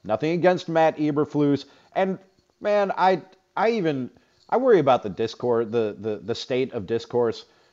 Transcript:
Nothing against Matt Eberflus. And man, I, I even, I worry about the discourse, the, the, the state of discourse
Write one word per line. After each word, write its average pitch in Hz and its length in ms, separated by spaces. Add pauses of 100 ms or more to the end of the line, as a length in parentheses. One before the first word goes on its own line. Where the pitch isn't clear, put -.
Nothing 110 300
against 180 360
Matt 160 280
Eberflus. 147 720 (280)
And 190 240 (420)
man, 202 360
I, 185 240 (360)
I 208 140
even, 156 380 (400)
I - 80
worry 240 220
about 131 240
the 104 80
discourse, 117 580
the, 107 300
the, 107 240
the 107 120
state 127 380
of 107 140
discourse 117 580 (280)